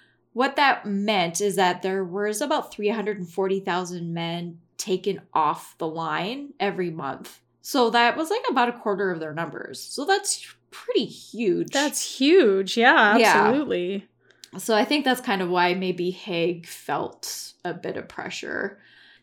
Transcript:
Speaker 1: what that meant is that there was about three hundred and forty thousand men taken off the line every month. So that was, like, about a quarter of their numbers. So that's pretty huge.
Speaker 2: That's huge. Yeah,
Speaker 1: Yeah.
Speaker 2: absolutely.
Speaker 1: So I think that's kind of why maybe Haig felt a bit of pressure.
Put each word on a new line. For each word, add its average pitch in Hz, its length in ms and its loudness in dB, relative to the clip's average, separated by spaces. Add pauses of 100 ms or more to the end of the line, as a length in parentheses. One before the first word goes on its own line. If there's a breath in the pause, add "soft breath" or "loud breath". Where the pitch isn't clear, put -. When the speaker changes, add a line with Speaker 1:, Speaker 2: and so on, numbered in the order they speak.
(340 soft breath)
Speaker 1:
what 262 240 0
that 277 280 4
meant 196 560 0
is 202 140 0
that 185 260 2
there 190 220 -2
was 202 360 -4
about 294 320 -2
three 208 180 -2
hundred 208 280 -2
and 180 100 -8
forty 190 340 -2
thousand 175 520 -4
men 170 460 -6 (180)
taken 185 440 -4 (120)
off - 460 0
the 165 80 -4
line 165 720 -6
every 180 320 -2
month. 139 480 -10 (220)
So 240 280 2
that 233 260 4
was, 320 140 -4
like, 466 200 -2
about 240 200 2
a 240 100 -6
quarter 196 320 0
of 165 80 -4
their 156 140 -8
numbers. - 480 -8
So - 240 -6
that's - 500 -2 (140)
pretty 427 360 -2
huge. 180 680 -2
Speaker 2:
That's - 480 -2
huge. 226 580 6
Yeah, 233 400 6
Speaker 1:
Yeah. 180 260 6
Speaker 2:
absolutely. 196 640 0 (500 soft breath)
Speaker 1:
So 220 180 0
I 214 100 4
think 294 180 0
that's 247 180 2
kind 190 200 -2
of 180 80 -2
why 180 240 4
maybe 180 380 -2
Haig 170 560 -2
felt - 880 -8 (120)
a 180 80 -6
bit - 240 -8
of - 100 -12
pressure. - 720 -8 (440 soft breath)